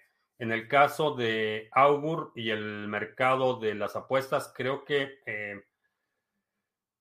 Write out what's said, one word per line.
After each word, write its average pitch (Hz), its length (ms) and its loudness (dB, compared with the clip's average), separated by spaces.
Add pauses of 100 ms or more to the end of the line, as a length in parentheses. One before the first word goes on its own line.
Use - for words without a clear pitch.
(400)
en 113 120 -4
el 113 160 -4
caso 139 460 4
de 110 580 -2
Augur 147 600 2
y 113 160 -6
el 107 380 -4
mercado 127 720 0
de 107 160 -2
las 104 200 -4
apuestas, 131 600 -2
creo 131 300 -4
que, 139 420 -4
eh, 104 360 -10 (1400)